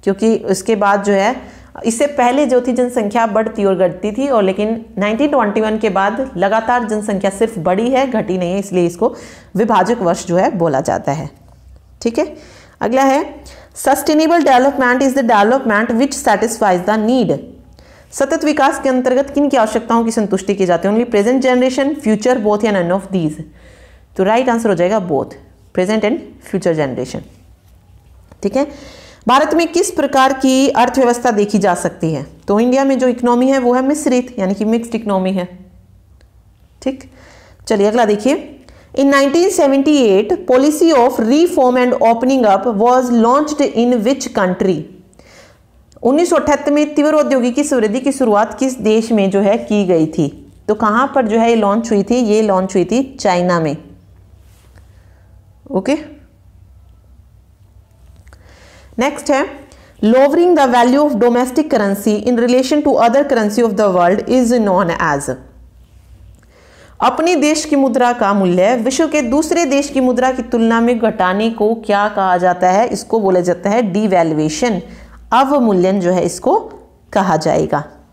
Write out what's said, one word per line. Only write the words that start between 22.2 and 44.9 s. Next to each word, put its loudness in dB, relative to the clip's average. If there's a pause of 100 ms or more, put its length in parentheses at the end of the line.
both 0
या 2
none 0
of -12
these। -4 (760)
तो 0
राइट 2
आंसर 0
हो 2
जाएगा 0 (100)
both, -4 (420)
present -2
and -2 (320)
future -2
generation। -6 (1200)
ठीक -4
है, -2 (600)
भारत 2
में 0
किस -2
प्रकार 2
की 2
अर्थव्यवस्था 0
देखी 0
जा 2
सकती -6
है? -6 (240)
तो 0
इंडिया 2
में 0
जो 2
इकोनॉमी 0
है 2
वो 0
है 2
मिश्रित, -2
यानी -2
कि -4
मिक्स्ड -2
इकोनॉमी -2
है। -4 (1300)
ठीक, -8 (580)
चलिए 0
अगला 2
देखिए, -2 (460)
in 4
nineteen 2
seventy-eight, 2 (200)
policy 4
of 2
reform 2
and 2
opening 2
up 2 (100)
was 2
launched 2 (140)
in 2
which -2
country? -2 (1200)